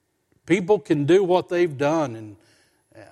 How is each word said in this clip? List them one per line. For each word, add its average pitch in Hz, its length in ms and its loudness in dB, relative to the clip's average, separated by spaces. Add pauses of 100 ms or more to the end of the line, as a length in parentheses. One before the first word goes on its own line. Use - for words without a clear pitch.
(440)
people 185 360 0
can 147 260 -2
do 185 160 4
what 175 260 0
they've 175 300 -2
done, 143 380 -2
and, 107 200 -16 (600)
uh, 110 40 -20 (100)